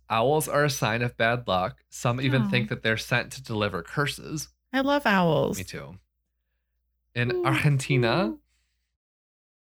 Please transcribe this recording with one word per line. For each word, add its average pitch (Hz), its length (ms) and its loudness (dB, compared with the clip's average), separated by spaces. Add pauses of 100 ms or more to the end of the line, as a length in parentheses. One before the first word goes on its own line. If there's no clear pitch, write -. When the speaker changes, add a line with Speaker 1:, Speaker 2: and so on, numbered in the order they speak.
Speaker 1:
owls 131 400 2
are 143 160 2
a 147 40 2
sign 120 320 0
of 120 140 -4
bad 120 320 0
luck. 92 420 -2
Some 120 300 -2
even 131 240 2
Speaker 2:
Oh. 101 60 -2
Speaker 1:
think 120 200 0
that 120 120 -6
they're 110 160 0
sent - 360 -2
to - 100 -14
deliver 101 400 -2
curses. 143 680 -6 (240)
Speaker 2:
I 262 80 0
love 285 240 0
owls. 175 520 4
Speaker 1:
Me 95 60 -6
too. - 360 -12 (1120)
In 120 180 -2
Speaker 2:
Ooh, 359 140 -2
Speaker 1:
Argentina, 139 840 2
Speaker 2:
ooh. 311 100 -8 (1200)